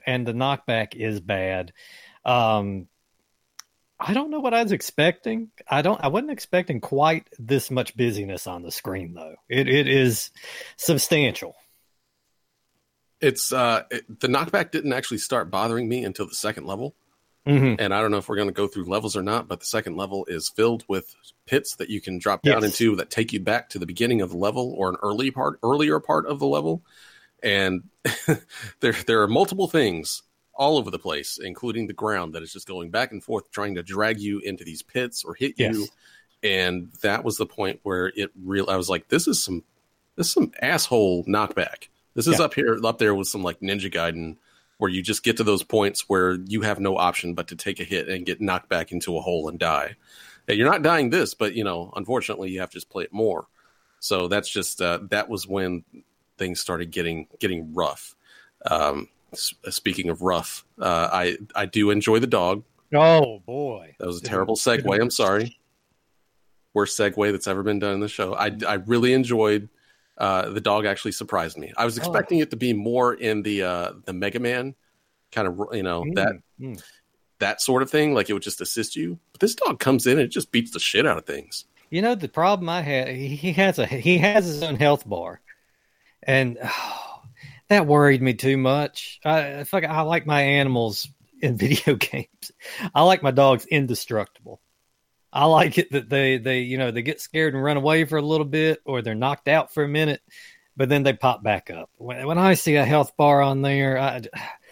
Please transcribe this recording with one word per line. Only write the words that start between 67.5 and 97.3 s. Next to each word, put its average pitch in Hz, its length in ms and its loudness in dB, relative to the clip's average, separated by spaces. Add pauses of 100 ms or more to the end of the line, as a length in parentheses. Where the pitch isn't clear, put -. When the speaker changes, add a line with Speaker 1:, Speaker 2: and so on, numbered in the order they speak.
Speaker 2:
been 101 160 0
done 101 160 -2
in 98 60 -4
the 107 60 -2
show. 98 280 -4
I, 104 160 0 (160)
I 101 80 0
really 117 380 2
enjoyed, 110 560 2 (480)
uh, 98 320 0
the 101 120 -6
dog 107 240 2
actually 101 260 -2
surprised 85 460 -4
me. 73 200 -14
I 117 80 2
was 117 120 -2
Speaker 1:
Oh. 131 40 -6
Speaker 2:
expecting 175 380 0
it 151 120 0
to - 40 -4
be 120 180 0
more 120 400 2
in 107 300 -2
the, 101 200 -2
uh, 90 300 -2 (120)
the 95 80 -8
Mega 98 260 -4
Man 123 360 -4 (560)
kind 104 160 -2
of, 90 120 -4 (140)
you 101 100 -4
know, 87 200 -2
Speaker 1:
Mm, 165 120 -6
Speaker 2:
that, 98 180 0 (260)
Speaker 1:
mm. 127 240 -12 (560)
Speaker 2:
that 101 220 -2
sort 131 220 2
of 135 80 -2
thing. 151 240 2
Like, 104 140 2
it 107 40 -2
would 98 100 -2
just 98 180 -8
assist - 340 -6
you. 170 240 -6 (120)
But - 100 -14
this 233 140 2
dog 311 240 -2
comes 131 280 2
in 123 60 6
and 147 80 4
it 120 80 2
just - 220 -6
beats 117 200 0
the 85 80 -10
shit 120 260 2
out 95 120 2
of - 80 -8
things. - 400 -10 (260)
Speaker 1:
You 170 100 -2
know, 240 140 2
the 165 140 -6
problem 180 400 2
I 175 120 -2
had, 135 280 0
he, 135 260 -6
he 160 180 -4
has 185 240 4
a, 113 80 2
he 151 320 2
has 202 280 6
his 156 180 -4
own 151 140 -4
health 143 300 4
bar. 87 340 -8 (800)
And, 131 360 2
<sighs> - 40 -10
oh, - 580 -8 (480)
that 202 160 6
worried 143 360 8
me 131 120 2
too 135 240 2
much. 139 640 -2
I, 147 360 0
I, 143 40 -10
fuck, 180 200 -2
I 156 180 0
like 160 240 0
my 147 160 4
animals 135 640 2 (320)
in 131 180 0
<laughs> - 0 -
video 135 380 2
games. - 560 -6 (440)
I 147 80 6
like 185 180 8
my 139 100 2
dogs 135 360 6
indestructible. 117 920 -4 (760)
I 139 100 6
like 160 340 6
it 170 140 -2
that 117 180 -4
they, 131 260 2
they, 127 220 -2
you 127 180 -4
know, 127 140 0
they 120 100 -4
get 143 180 -6
scared 156 360 -2